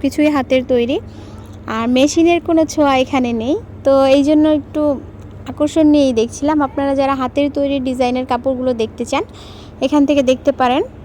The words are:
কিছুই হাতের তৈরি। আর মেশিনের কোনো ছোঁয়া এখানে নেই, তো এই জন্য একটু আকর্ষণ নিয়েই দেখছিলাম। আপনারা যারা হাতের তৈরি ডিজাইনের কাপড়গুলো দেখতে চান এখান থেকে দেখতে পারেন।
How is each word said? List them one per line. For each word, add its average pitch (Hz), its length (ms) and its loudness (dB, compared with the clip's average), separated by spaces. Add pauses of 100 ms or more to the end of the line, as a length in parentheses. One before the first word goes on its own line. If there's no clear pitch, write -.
কিছুই 294 340 2
হাতের 262 260 0 (100)
তৈরি। 247 260 0 (800)
আর 226 100 -4 (100)
মেশিনের 330 520 4
কোনো 320 140 4 (120)
ছোঁয়া 285 200 2 (100)
এখানে 254 260 -2 (120)
নেই, 269 140 -2 (300)
তো 269 80 4 (220)
এই 285 140 4
জন্য 302 160 4 (140)
একটু 302 220 -6 (680)
আকর্ষণ 302 420 2
নিয়েই 277 260 4
দেখছিলাম। 285 380 0 (100)
আপনারা 277 320 -2
যারা 269 220 2
হাতের 285 260 -2 (100)
তৈরি 277 200 0 (100)
ডিজাইনের 254 440 -2
কাপড়গুলো 254 400 -2 (100)
দেখতে 220 300 -6
চান 294 120 -2 (600)
এখান 294 240 2
থেকে 285 120 4 (100)
দেখতে 262 280 0
পারেন। 262 220 2 (240)